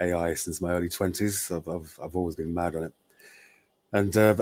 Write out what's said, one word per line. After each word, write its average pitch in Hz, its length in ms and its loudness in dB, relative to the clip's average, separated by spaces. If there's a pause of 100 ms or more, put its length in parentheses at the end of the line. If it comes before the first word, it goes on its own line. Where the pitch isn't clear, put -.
A 90 120 2
I 85 220 0
since 80 260 -6
my 87 120 0
early 87 160 0
twenties. 98 640 -2
I've, 82 180 -4
I've, 82 340 -8
I've 76 140 -8
always 87 180 -2
been 80 180 -6
mad 85 220 -2
on 80 100 -4
it. 80 80 -10 (1000)
And, 101 240 2
uh, 107 260 8